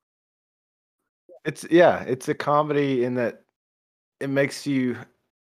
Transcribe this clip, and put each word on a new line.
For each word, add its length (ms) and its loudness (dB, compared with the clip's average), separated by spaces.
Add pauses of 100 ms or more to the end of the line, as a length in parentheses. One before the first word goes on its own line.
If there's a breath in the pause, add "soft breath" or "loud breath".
(1400)
It's, 260 -8
yeah, 340 6
it's 240 -6
a 60 0
comedy 680 0
in 100 -4
that 280 -4 (760)
it 100 -6
makes 360 -2
you, 300 -2 (460)